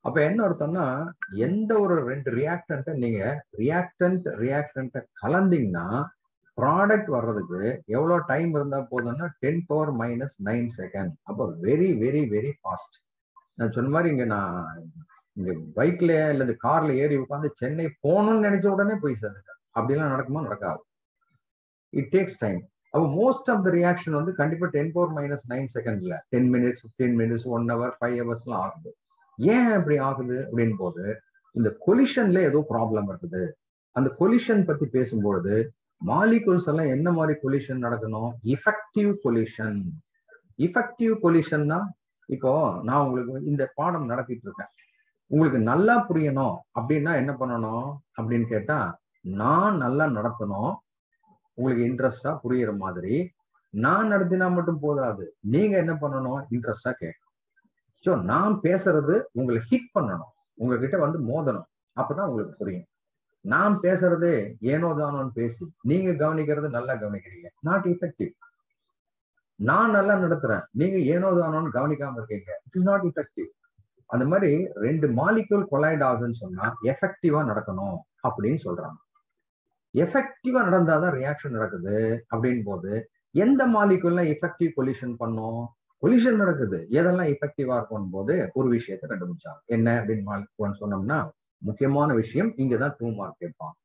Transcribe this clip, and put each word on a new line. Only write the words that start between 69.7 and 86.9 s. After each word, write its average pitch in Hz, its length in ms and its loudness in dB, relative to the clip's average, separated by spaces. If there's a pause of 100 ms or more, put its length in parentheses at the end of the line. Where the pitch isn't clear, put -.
நல்லா 202 260 4
நடத்துறேன், 147 540 0
நீங்க 180 260 0 (160)
ஏனோ 180 220 2
தானோன்னு 160 380 0
கவனிக்காம 139 480 -2
இருக்கீங்க, 104 300 -10 (140)
it - 120 -20
is 185 100 2
not 196 240 2
effective. - 400 -8 (600)
அந்த 123 160 0
மாதிரி 180 240 2 (240)
ரெண்டு 143 340 0
molecule 202 600 2
collide 151 320 2
ஆகுதுன்னு 120 400 0
சொன்னா 92 240 -8 (160)
எஃபெக்டிவா 151 640 0
நடக்கணும் 98 500 -4 (260)
அப்படின்னு 120 420 0
சொல்றாங்க. 82 340 -8 (960)
எஃபெக்டிவா 254 720 2
நடந்தாதான் 165 500 4
reaction 135 400 -4
நடக்குது 104 400 -2 (340)
அப்படின் 120 340 0
போது 98 280 -6 (420)
எந்த 254 320 4
மாலிக்யூல்லாம் 180 680 4
effective - 420 -2
collision 127 400 -2
பண்ணும்? 113 460 -4 (400)
Collision 233 400 4
நடக்குது, 135 360 0 (120)